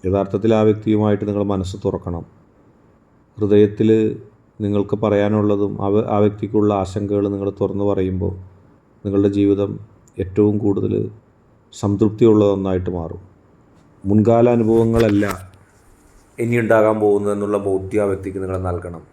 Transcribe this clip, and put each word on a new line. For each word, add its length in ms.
യഥാർത്ഥത്തിൽ 480
ആ 80
വ്യക്തിയുമായിട്ട് 640
നിങ്ങൾ 140
മനസ്സ് 420
തുറക്കണം. 560
ഹൃദയത്തിൽ 760
നിങ്ങൾക്ക് 360
പറയാനുള്ളതും 880
ആ 40
വ്യ-, 160
ആ 140
വ്യക്തിക്കുള്ള 560
ആശങ്കകൾ 540
നിങ്ങൾ 220
തുറന്നു 340
പറയുമ്പോൾ 480
നിങ്ങളുടെ 240
ജീവിതം 520
ഏറ്റവും 400
കൂടുതൽ 520
സംതൃപ്തിയുള്ള 720
ഒന്നായിട്ട് 460
മാറും. 280
മുൻകാല 460
അനുഭവങ്ങളല്ല 1040
ഇനി 200
ഉണ്ടാകാൻ 420
പോകുന്നതെന്നുള്ള 580
ബോധ്യം 440
ആ 20
വ്യക്തിക്ക് 340
നിങ്ങൾ 200
നൽകണം. 440